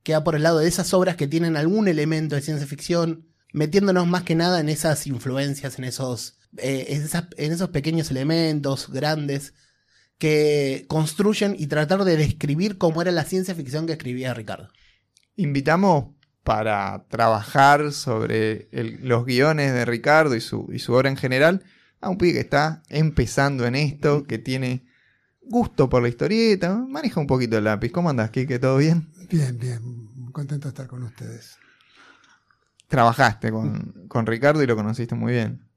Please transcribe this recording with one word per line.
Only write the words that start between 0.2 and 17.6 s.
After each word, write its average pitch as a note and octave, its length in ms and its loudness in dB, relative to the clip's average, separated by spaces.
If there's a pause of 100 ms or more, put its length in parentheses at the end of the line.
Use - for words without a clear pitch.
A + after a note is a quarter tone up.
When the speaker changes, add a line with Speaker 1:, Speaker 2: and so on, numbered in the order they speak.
Speaker 1:
por D#3 120 0
el D3 80 0
lado E3 160 4
de D#3+ 100 4
esas E3+ 240 -2
obras F#3 240 2
que C#3+ 100 -2
tienen D#3+ 300 0
algún F#3+ 320 2
elemento D#3 460 0
de C#3 60 0
ciencia D3 260 -4
ficción, E3 600 -4 (240)
metiéndonos F3+ 540 2
más F3+ 180 0
que E3+ 120 0
nada E3+ 240 2
en D3+ 80 -2
esas D3+ 400 -2
influencias, C3+ 720 -4
en B2+ 60 -8
esos, B2+ 520 -8 (200)
eh, C3 320 -4
en D3 140 -2
esas, E3+ 240 -4 (100)
en D3+ 160 -2
esos F3 160 -2
pequeños D#3+ 420 -2
elementos C#3+ 800 0
grandes C#3+ 600 -4 (640)
que D3 720 2
construyen G3+ 680 0
y D3+ 100 -4
tratar D3+ 360 0
de F3 140 4
describir D#3 600 0
cómo E3 240 0
era F3 100 0
la E3 120 0
ciencia F#3 320 -4
ficción D#3 300 -6
que D#3+ 80 -4
escribía B2+ 400 -6
Ricardo. G#2 360 -12 (680)
Speaker 2:
Invitamos D#3 760 2 (280)
para G#2 680 -2
trabajar C#3 840 4